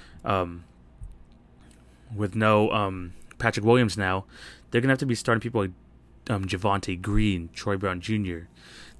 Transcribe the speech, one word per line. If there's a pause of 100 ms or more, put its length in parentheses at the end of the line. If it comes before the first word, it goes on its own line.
(240)
um, (1500)
with
no,
um, (260)
Patrick
Williams
now, (460)
they're
gonna
have
to
be
starting
people
like, (580)
um,
Javonte
Green,
Troy
Brown
Junior. (520)